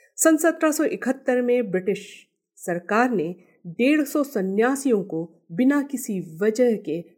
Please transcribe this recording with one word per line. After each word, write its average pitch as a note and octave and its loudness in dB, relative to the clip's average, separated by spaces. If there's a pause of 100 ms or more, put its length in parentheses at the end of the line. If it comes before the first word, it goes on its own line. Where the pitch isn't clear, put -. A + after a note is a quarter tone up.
(160)
सन D#4+ 4
सत्रह D#4+ 2
सौ D4+ 0
इकहत्तर B3 -2
में B3 0
ब्रिटिश F#3 -6 (280)
सरकार G3+ 0
ने F3 -2 (320)
डेढ़ C4+ 2
सौ D4 -2
सन्यासियों A3+ 0
को E3 -8
बिना C4+ 2
किसी F#3+ -8
वजह A3 2
के D#3+ -4 (180)